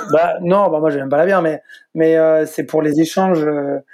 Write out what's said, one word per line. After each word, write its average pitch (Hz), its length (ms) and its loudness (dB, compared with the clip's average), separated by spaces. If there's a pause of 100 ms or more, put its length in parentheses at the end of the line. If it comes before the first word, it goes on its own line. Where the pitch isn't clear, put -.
(120)
bah, 170 300 2
non, 185 280 2
bah, 156 120 -2
moi, 156 100 0
j'aime 135 180 -6
pas 143 80 0
la 160 80 4
bière, 190 160 0
mais, 156 200 -4 (340)
mais, 160 220 2
euh, 160 280 2
c'est 147 200 -8
pour 156 160 -2
les 151 180 0
échanges, 170 440 0
euh, 143 360 -4 (140)